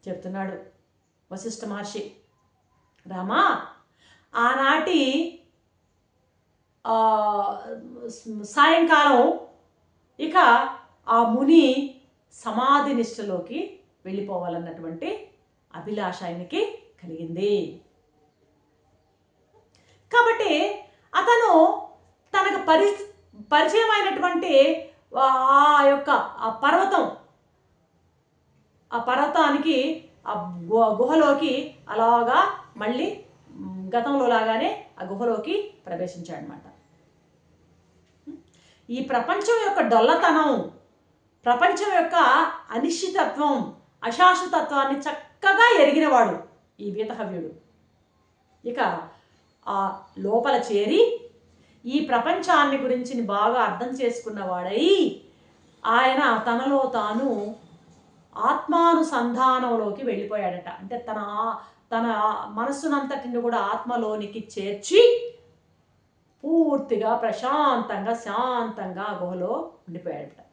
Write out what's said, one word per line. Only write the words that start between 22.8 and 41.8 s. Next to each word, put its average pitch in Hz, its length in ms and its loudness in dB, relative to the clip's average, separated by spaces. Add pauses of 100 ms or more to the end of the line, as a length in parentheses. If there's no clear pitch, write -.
పరిచయమైనటువంటి 349 1300 2 (360)
ఆ 277 720 6
యొక్క 277 220 2
ఆ 226 400 -2
పర్వతం, 339 640 2 (1800)
ఆ 233 60 -4
పర్వతానికి, 294 1120 0 (180)
ఆ 180 360 -8
గు-, 214 380 2
గుహలోకి 285 760 2 (140)
అలాగా 240 760 2 (140)
మళ్ళీ, 294 480 -6 (240)
మ్, 190 480 -12
గతంలో 269 300 0
లాగానే 233 580 -2 (140)
ఆ 185 60 -10
గుహలోకి 233 680 -4 (120)
ప్రవేశించాడనమాట." 170 760 -12 (2250)
ఈ 247 140 -6
ప్రపంచం 403 600 0
యొక్క 381 180 0
డొల్లతనం, 285 880 4 (760)
ప్రపంచం 359 480 2